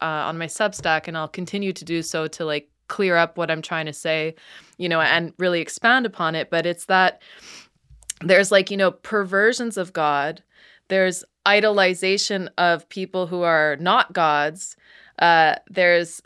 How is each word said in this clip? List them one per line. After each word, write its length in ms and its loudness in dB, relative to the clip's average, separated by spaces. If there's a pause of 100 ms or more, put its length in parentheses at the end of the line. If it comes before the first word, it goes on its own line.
uh, 40 -6
on 340 -6
my 80 -8
Substack, 640 -2
and 80 -8
I'll 120 -6
continue 440 -6
to 120 -18
do 160 -4
so 280 -6
to, 160 -10
like, 260 -6 (160)
clear 300 0
up 220 0
what 120 -2
I'm 120 -4
trying 240 -8
to 60 -8
say, 440 -4 (420)
you 100 -4
know, 120 0
and 380 2
really 220 0
expand 460 0
upon 300 -4
it. 140 -6
But 140 0
it's 200 -6
that 380 2 (1000)
there's, 320 4
like, 180 4
you 60 -6
know, 140 2
perversions 880 -2
of 160 -6
God. 500 -2 (460)
There's 360 0 (220)
idolization 1040 2 (100)
of 300 2
people 380 -6
who 160 -6
are 380 2
not 320 0
gods. 640 0 (420)
Uh, 380 6 (120)
there's 580 2